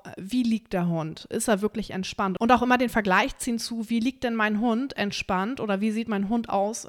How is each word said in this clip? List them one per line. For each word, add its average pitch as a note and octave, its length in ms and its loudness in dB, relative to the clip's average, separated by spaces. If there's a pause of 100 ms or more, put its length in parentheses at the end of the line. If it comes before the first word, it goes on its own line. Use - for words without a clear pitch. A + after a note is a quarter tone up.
(180)
wie B3 260 -2
liegt A3+ 280 0
der F3 160 2
Hund? D#3+ 380 -2
Ist - 240 -2
er G3 120 4
wirklich G#3+ 300 -4
entspannt? F#3+ 480 -2
Und A#3 120 2
auch A#3+ 100 8
immer B3 160 4
den B3 120 2
Vergleich G#3 480 2
ziehen A#3 220 -4
zu, A3+ 300 -6
wie A#3 100 2
liegt B3 240 -2
denn A#3 120 0
mein G#3+ 260 2
Hund A#3+ 340 0
entspannt G#3 640 -2
oder G3 220 -2
wie A3 100 0
sieht A3+ 160 -4
mein G3+ 220 -2
Hund A#3 200 -2
aus, G3+ 380 -2